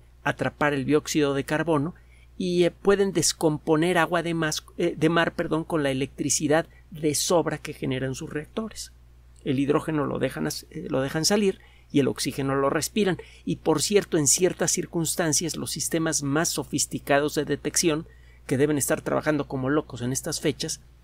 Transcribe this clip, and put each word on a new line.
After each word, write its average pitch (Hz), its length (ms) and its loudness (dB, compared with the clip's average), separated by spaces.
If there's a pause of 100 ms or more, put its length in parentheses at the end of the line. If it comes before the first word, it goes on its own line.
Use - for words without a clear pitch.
(240)
atrapar 143 500 0
el 135 100 -2
dióxido 143 500 2
de 139 100 -2
carbono 156 500 0 (460)
y, 175 240 2
eh, 170 60 4
pueden 196 420 2
descomponer 160 840 2
agua 165 240 2
de 170 100 -4
mas-, 160 320 -2 (140)
eh, 175 180 0
de 156 140 2
mar, 165 240 2
perdón, 165 280 -2
con 160 200 -2
la 139 80 0
electricidad 143 760 0 (240)
de 151 240 -2
sobra 151 440 2
que - 160 -12
generan 131 400 -4
sus 156 160 -10
reactores. 156 640 -10 (520)
El 135 140 0
hidrógeno 147 480 0
lo 127 120 -4
dejan 147 280 -2
as-, - 240 -8
eh, 156 180 -12
lo 135 140 0
dejan 151 240 -2
salir 202 340 2 (320)
y 143 80 4
el 131 80 4
oxígeno 135 460 -4
lo 139 160 2
respiran. 175 480 0 (260)
Y, 165 120 -2
por 156 260 0
cierto, - 340 2
en 147 100 4
ciertas 175 440 2
circunstancias, 165 840 -2
los 139 140 -6
sistemas 160 520 -2
más 147 260 0
sofisticados 143 840 0
de 147 100 0
detección, 151 640 0 (400)
que - 100 -2
deben 147 220 2
estar 156 240 0
trabajando 139 440 0
como 131 220 -4
locos 143 320 -2
en 123 100 -4
estas 143 300 -4
fechas, 156 400 -4 (240)